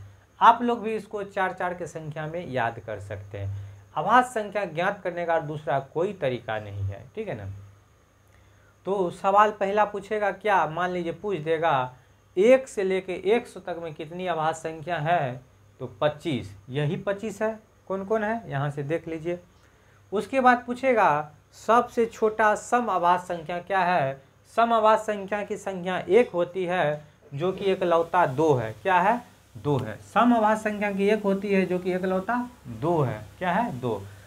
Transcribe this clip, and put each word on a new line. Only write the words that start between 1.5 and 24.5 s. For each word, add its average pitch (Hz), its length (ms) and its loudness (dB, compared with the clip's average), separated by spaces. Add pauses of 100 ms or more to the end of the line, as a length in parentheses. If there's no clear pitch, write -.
चार 180 200 -4
के 175 140 -8
संख्या 156 400 -10
में 170 200 -8
याद 117 320 -2
कर 104 200 -8
सकते 101 380 -12
हैं। - 300 -8 (280)
आभाज्य 226 340 4
संख्या 208 360 -4
ज्ञात 180 380 -4
करने 175 220 -4
का 165 140 2
दूसरा 151 400 -4
कोई 170 340 -4
तरीका 120 460 -4
नहीं 101 240 -8
है, 98 200 -6 (120)
ठीक 214 120 -8
है 147 80 -8
ना। 101 120 -12 (1400)
तो 185 260 0
सवाल 202 400 6
पहला 208 340 2
पूछेगा 202 460 -2
क्या, 190 340 2
मान 170 260 -2
लीजिए 170 220 -4
पूछ 196 240 -6
देगा, 151 580 0 (420)
एक 254 300 6
से 202 160 -4
लेके 185 300 -2 (180)
एक 240 160 0
सौ - 120 -18
तक 175 240 -10
में 160 100 -8
कितनी 170 340 -10
आभाज्य 160 320 -2
संख्या 160 380 -6
है? 143 440 0 (380)
तो 127 80 -8 (140)
पच्चीस, 147 540 -2 (140)
यही 147 280 -2
पच्चीस 202 440 -6
है। 220 180 -2 (280)
कौन 190 180 -4
कौन 220 180 0
है 208 280 -4
यहाँ 143 180 -2
से 143 140 -6
देख 165 240 -4
लीजिए। 165 320 -6 (720)
उसके 214 280 -2
बाद 247 280 4
पूछेगा 214 640 2 (360)
सबसे 233 380 4
छोटा 214 500 2
सम 233 340 0
आभाज्य 175 360 2
संख्या 175 340 -6
क्या 190 200 0
है? 160 420 2 (340)